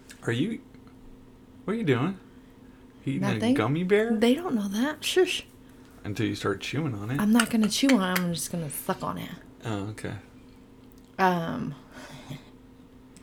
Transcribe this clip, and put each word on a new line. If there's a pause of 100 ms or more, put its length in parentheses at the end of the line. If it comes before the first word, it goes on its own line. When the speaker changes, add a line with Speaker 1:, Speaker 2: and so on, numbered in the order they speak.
(240)
Speaker 1:
Are
you, (1040)
what
are
you
doing? (880)
Eating
Speaker 2:
Nothing.
Speaker 1:
a
gummy
bear?
Speaker 2:
They
don't
know
that.
Shush. (580)
Speaker 1:
Until
you
start
chewing
on
it.
Speaker 2:
I'm
not
gonna
chew (100)
on
it.
I'm
just
gonna
suck
on
it. (360)
Speaker 1:
Oh,
okay. (1040)
Speaker 2:
Um, (1500)